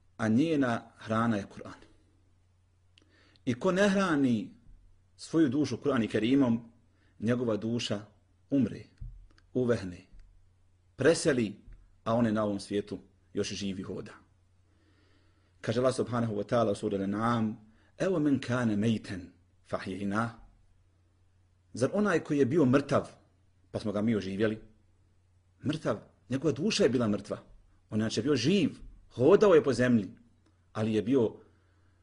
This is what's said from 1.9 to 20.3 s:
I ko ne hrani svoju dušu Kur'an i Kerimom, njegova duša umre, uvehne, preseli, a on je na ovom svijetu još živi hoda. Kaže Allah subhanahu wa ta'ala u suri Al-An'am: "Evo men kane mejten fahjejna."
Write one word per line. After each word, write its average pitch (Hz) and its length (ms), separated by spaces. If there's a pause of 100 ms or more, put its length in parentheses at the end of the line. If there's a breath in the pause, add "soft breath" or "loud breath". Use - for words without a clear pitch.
I 131 80
ko 185 180
ne 196 180
hrani 143 600 (680)
svoju 156 320
dušu 143 280
Kur'an 131 260
i 104 40
Kerimom, 117 640 (480)
njegova 117 380
duša 113 440 (480)
umre, - 340 (720)
uvehne, 107 440 (960)
preseli, 127 600 (480)
a 113 100
on 117 120
je 110 60
na 107 120
ovom 101 160
svijetu 101 400 (340)
još 101 200
živi 95 300
hoda. - 280 (1500)
Kaže 117 180
Allah 127 160
subhanahu 113 400
wa 101 80
ta'ala 113 280
u 101 40
suri 101 220
Al-An'am: 110 580 (420 soft breath)
"Evo 180 220
men 147 200
kane 120 360
mejten 104 560 (380)
fahjejna." 101 720 (1300)